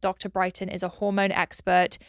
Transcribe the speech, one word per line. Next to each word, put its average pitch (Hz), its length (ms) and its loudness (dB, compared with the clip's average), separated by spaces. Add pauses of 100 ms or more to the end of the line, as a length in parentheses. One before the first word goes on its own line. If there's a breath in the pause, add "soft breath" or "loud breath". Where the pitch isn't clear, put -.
Doctor 190 260 -2
Brighton 185 400 -2
is 180 140 -6
a 180 80 -4
hormone 196 420 0
expert, 180 640 2 (120 soft breath)